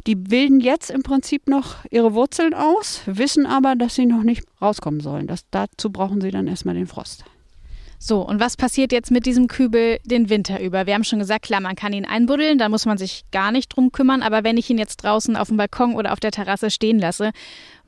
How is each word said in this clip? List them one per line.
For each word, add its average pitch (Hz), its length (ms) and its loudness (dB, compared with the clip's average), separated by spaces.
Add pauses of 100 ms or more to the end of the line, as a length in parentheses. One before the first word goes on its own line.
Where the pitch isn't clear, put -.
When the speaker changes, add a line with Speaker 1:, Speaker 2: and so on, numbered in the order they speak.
Speaker 1:
die 214 80 2
bilden 247 460 4
jetzt 254 280 0
im 269 140 -4
Prinzip 269 460 -2
noch 277 300 -2 (120)
ihre 226 240 4
Wurzeln 285 400 0
aus, 349 520 0
wissen 262 380 0
aber, 269 300 2
dass 240 220 -2
sie 254 100 4
noch 233 160 4
nicht 233 220 0 (180)
rauskommen 160 380 -2
sollen. 147 260 -6
Das, 180 140 -8 (100)
dazu 202 400 -4
brauchen 190 300 -4
sie 190 100 -4
dann 190 160 -2
erstmal 180 300 -4
den 180 100 -4
Frost. - 380 -16 (720)
Speaker 2:
So, 202 240 0
und 208 160 -2
was 240 180 -2
passiert 254 360 0
jetzt 240 180 0
mit 247 160 2
diesem 247 220 4
Kübel 226 560 2
den 233 260 0
Winter 196 300 -2
über? 185 260 -2
Wir 202 80 0
haben 220 80 0
schon 214 160 -2
gesagt, 208 280 -2
klar, 196 140 0
man 190 140 -6
kann 202 180 -6
ihn 202 120 -4
einbuddeln, 277 520 2
da 220 120 2
muss 214 180 0
man 208 120 2
sich - 340 -10
gar 196 180 0
nicht 254 240 -2
drum 254 160 4
kümmern. 262 320 2
Aber 214 220 0
wenn 226 120 2
ich - 140 0
ihn 233 80 2
jetzt - 200 -6
draußen 214 360 0
auf - 140 -2
dem 220 80 0
Balkon 233 400 0
oder 214 160 -2
auf 208 80 -4
der 214 100 -2
Terrasse 202 400 -4
stehen 220 300 2
lasse, 190 320 -2 (560)